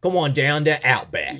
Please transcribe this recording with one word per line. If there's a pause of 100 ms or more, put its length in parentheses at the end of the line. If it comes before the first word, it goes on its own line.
Come
on
down
to
Outback.